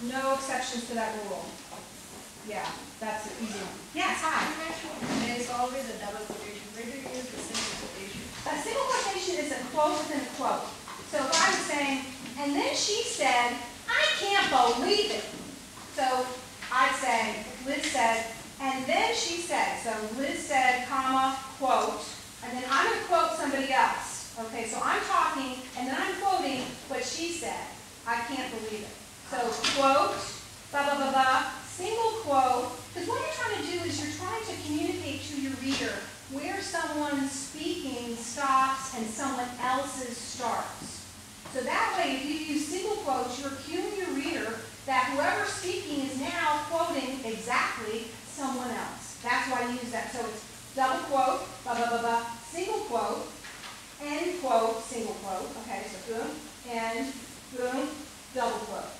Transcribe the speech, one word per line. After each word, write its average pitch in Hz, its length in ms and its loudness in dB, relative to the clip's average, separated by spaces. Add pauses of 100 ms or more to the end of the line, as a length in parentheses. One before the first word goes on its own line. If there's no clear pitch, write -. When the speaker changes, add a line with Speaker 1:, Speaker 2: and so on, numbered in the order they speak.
(100)
Speaker 1:
No 269 240 2
exceptions 254 560 -2
to 240 80 -6
that 220 240 0
rule. 196 240 -6 (1040)
Yeah, 190 160 -4 (320)
that's 214 320 -4
an 226 160 -6
easy 196 160 -4
one. - 160 -8 (160)
Yes, 339 320 0
hi. 311 160 2
Speaker 2:
You 311 160 -2
mentioned 320 800 -2
it's 247 160 -2
always 254 320 0
a 226 160 -6
double 208 240 -6
quotation. 202 480 -8
Where 226 80 -8
do 233 160 -6
you 262 160 -8
use 254 160 -6
the - 80 -8
single 220 400 -4
quotation? 196 480 -8 (160)
Speaker 1:
A 302 160 -2
single 480 320 2
quotation 392 480 2
is 285 160 0
a 254 160 -4
quote 302 320 4
within 294 240 -2
a - 80 -6
quote. - 320 0 (480)
So 277 80 4
if 277 80 2
I 330 240 8
was - 160 2
saying, 277 260 2 (420)
"And 285 160 0
then 539 200 2
she 440 320 2
said, 254 480 4 (320)
'I - 160 4 (160)
can't 403 320 4
believe 240 600 6
it.'" 220 140 0 (680)
So 285 100 4 (680)
I'd 254 300 6
say, 226 420 2
if - 240 -8
Liz 294 240 0
said, 226 360 4 (340)
"And 262 260 0
then 427 280 4
she 339 280 0
said," 226 400 2
so 233 80 -2 (280)
Liz 302 200 0
said, 247 500 4
comma, 262 480 4 (220)
quote, 247 440 2 (420)
and 240 120 -6
then 254 140 -4
I'm 262 160 6
gonna 453 200 0
quote 330 320 4
somebody 269 340 0
else. - 680 2
Okay, 226 300 -4
so - 140 -4
I'm - 200 4
talking, 277 540 2 (220)
and 254 100 -2
then 269 100 0
I'm 381 240 0
quoting 294 400 4 (240)
what - 160 -2
she 339 300 -4
said. - 340 -4 (400)
"I 233 100 2 (140)
can't 262 240 -4
believe 214 320 -6
it." - 80 -12 (360)
So 269 80 -2 (360)
quote, 277 400 6 (560)
ba, 285 160 4
ba, 285 160 6
ba, 269 120 2
ba, 262 380 6 (180)
single 440 560 0
quote, 254 500 4 (160)
'cause 359 140 -4
what 480 160 0
you're 622 160 -2
trying 415 260 0
to 349 80 -2
do 359 60 0 (100)
is 294 140 -2
you're 302 160 -4
trying 427 260 -4
to 359 100 -4 (120)
communicate 302 640 -2
to 277 100 -4
your 269 120 -2 (100)
reader 247 320 0 (380)
where 349 280 -4
someone 294 720 0
speaking 262 840 -4
stops 269 840 2
and 220 100 -2
someone 262 400 -2 (140)
else's 262 540 0
starts. - 880 -4 (500)
So - 80 0
that 392 340 2
way, 277 200 2
if 277 100 -2
you 302 280 0
use 302 120 2
single 415 300 0 (100)
quotes, 247 340 0
you're 277 100 -2 (120)
cueing 392 340 -2
your 359 140 -2
reader 226 480 0 (280)
that 262 280 4
whoever's 359 400 2
speaking 294 500 -2
is 269 160 -2
now 294 480 2
quoting 294 560 0
exactly 226 840 -2 (200)
someone 254 420 -2
else. - 520 -6
That's 254 280 2
why 247 180 2
you 247 100 -2
use 226 140 -6
that. 226 200 -2
So 247 140 -4
it's 214 160 -6 (320)
double 269 320 4
quote, 262 400 4 (180)
ba, 247 140 0
ba, 233 160 4
ba, 233 80 4
ba, 233 240 4 (240)
single 415 300 0 (100)
quote, 214 400 0 (720)
end 302 400 -2
quote, 226 420 4
single 214 380 -4
quote. 190 260 -4 (140)
Okay, 196 240 -6
so 190 100 -8 (160)
boom, 277 180 -2 (380)
end, 233 440 -2 (440)
boom, 254 320 0 (460)
double 233 320 2
quote. 196 340 -6